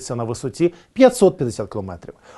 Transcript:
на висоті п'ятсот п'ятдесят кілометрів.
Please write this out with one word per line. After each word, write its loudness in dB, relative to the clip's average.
на -6
висоті -4
п'ятсот 4
п'ятдесят -6
кілометрів. -10